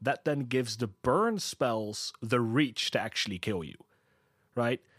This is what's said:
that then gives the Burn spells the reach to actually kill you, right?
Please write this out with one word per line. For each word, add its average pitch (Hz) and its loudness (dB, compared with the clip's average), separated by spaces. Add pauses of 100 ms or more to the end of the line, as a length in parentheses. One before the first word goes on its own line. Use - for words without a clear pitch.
that 131 0
then 143 0
gives 120 0
the 120 -2
Burn 185 2
spells 110 -2 (100)
the 120 2
reach 120 0
to 117 2
actually - -4
kill 92 -2
you, 71 -12 (800)
right? 120 0 (180)